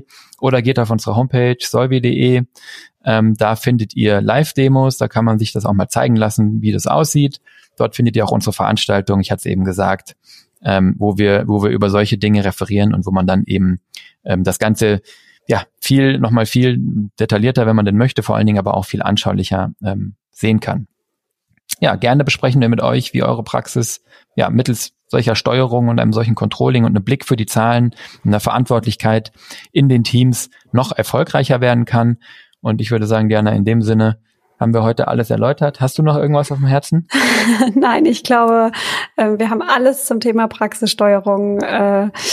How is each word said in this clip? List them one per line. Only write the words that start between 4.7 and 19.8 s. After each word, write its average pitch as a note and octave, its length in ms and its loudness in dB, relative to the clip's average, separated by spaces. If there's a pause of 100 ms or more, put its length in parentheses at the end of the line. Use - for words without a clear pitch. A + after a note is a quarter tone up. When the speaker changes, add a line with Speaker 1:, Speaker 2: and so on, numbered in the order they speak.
Speaker 1:
da A#2+ 100 -2
kann A2+ 180 0
man A2 120 2
sich A2 140 -2
das G#2 140 -6
auch A#2 80 0
mal F#2+ 160 0
zeigen A#2+ 260 0
lassen, G#2+ 460 0
wie G#2+ 100 0
das G2+ 160 -2
aussieht. D3 540 0 (360)
Dort A2 180 -2
findet A#2 200 0
ihr A2 100 2
auch - 60 -2
unsere G#2 220 -2
Veranstaltung, G2 680 0
ich F#2+ 100 -2
hatte G2 120 -4
es - 40 -14
eben F#2 200 -2
gesagt, F#2+ 500 -4 (480)
ähm, F#2+ 340 2
wo G2+ 200 0
wir, G2+ 300 2
wo G#2 160 0
wir G#2 60 2
über G#2 200 0
solche G#2 280 0
Dinge G#2 280 2
referieren G2+ 480 0
und F#2 120 -2
wo F#2+ 60 -4
man F#2 160 0
dann F#2+ 180 2
eben, F#2+ 360 0 (420)
ähm, F#2 200 -2
das F#2 160 -2
Ganze, G#2+ 420 0 (460)
ja, A2 160 0 (160)
viel, C3+ 400 2
nochmal A2+ 260 2
viel B2 320 0 (420)
detaillierter, A2 480 2
wenn A2 80 4
man G#2 100 2
denn G2+ 120 2
möchte, A#2+ 260 0
vor G#2+ 120 -2
allen G#2+ 120 2
Dingen G#2 120 2
aber G2+ 160 -2
auch G2 100 -4
viel - 160 -6
anschaulicher, F#2+ 720 -2 (100)